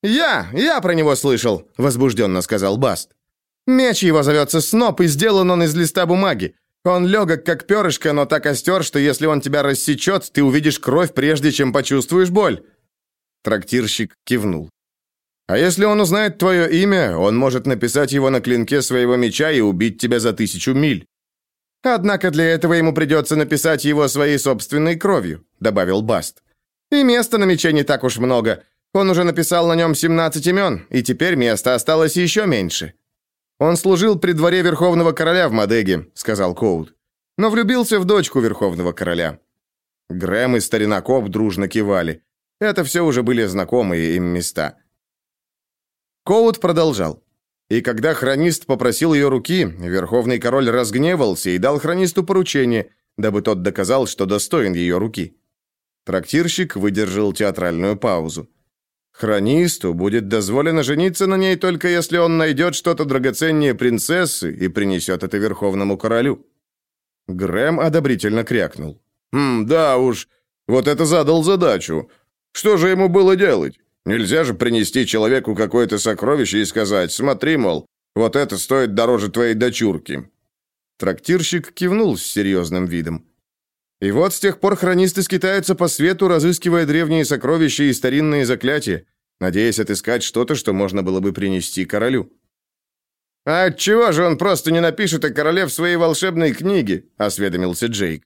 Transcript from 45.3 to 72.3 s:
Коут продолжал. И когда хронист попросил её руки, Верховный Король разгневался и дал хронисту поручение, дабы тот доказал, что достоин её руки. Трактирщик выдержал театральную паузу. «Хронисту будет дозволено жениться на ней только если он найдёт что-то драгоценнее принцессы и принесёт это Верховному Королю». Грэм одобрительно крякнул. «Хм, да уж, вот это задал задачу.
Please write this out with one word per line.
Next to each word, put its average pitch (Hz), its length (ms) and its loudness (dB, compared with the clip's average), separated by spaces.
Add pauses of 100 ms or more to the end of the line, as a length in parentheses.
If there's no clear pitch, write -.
Коут 226 360 2
продолжал. 151 600 0 (480)
И 113 100 2
когда 123 340 -2
хронист 147 520 -2
попросил 131 480 0
её 143 160 2
руки, 156 340 -2
Верховный 92 760 -2
Король 120 320 0
разгневался 123 800 0
и 90 80 0
дал 135 200 0
хронисту 180 460 -2
поручение, 143 640 0 (260)
дабы 104 260 -2
тот 101 200 -2
доказал, 101 440 0
что - 200 -4
достоин 101 480 -2
её 87 240 0
руки. 104 380 -6 (680)
Трактирщик 151 720 -2
выдержал 101 560 -2
театральную 90 640 -2
паузу. 82 520 -4 (640)
«Хронисту 110 840 0
будет 101 340 -2
дозволено 127 540 -2
жениться 170 440 -2
на 190 100 0
ней 190 200 0
только 180 320 -2
если 170 300 -2
он 170 200 2
найдёт 160 360 0
что-то 165 300 -2
драгоценнее 139 720 0
принцессы 123 800 -2
и 92 160 -4
принесёт 92 560 -2
это 101 140 -4
Верховному 98 600 -2
Королю». 117 480 -2 (800)
Грэм 95 540 -2
одобрительно 131 640 0
крякнул. 82 580 -4 (300)
«Хм, 123 340 0
да 151 300 4
уж, 127 320 0 (400)
вот 127 180 2
это 147 180 2
задал 160 380 2
задачу. 135 680 0 (420)